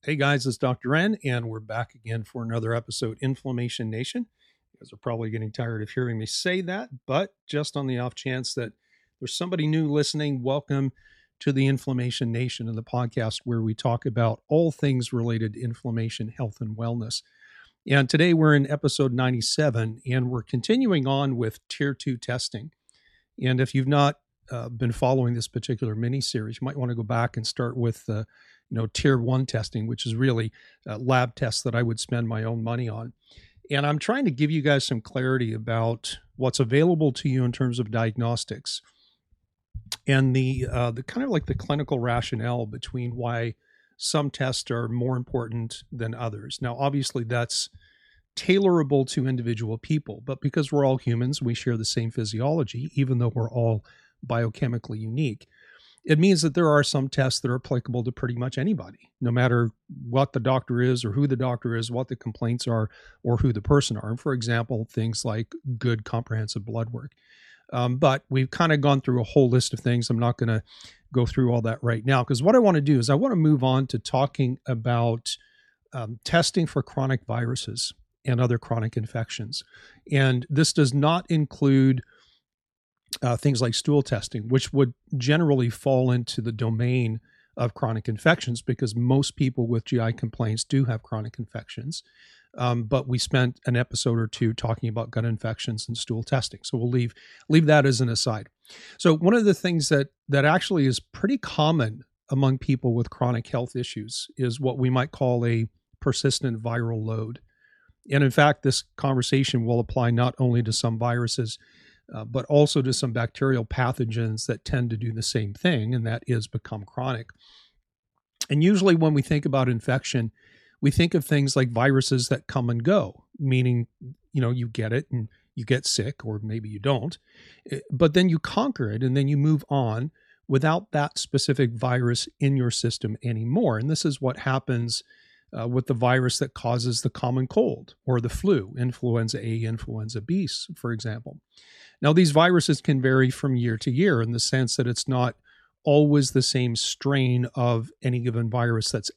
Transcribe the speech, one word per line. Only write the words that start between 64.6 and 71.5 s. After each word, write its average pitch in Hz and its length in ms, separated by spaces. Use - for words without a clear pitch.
things 113 360
like 110 280
good 113 260
comprehensive 110 600
blood 113 260
work. 120 220
Um, 123 240
but 139 320
we've 131 220
kinda 160 280
gone 139 220
through 123 200
a 113 40
whole 131 260
list 123 240
of 113 60
things. 120 280
I'm 113 100
not 120 200
gonna 113 240
go 123 140
through 123 260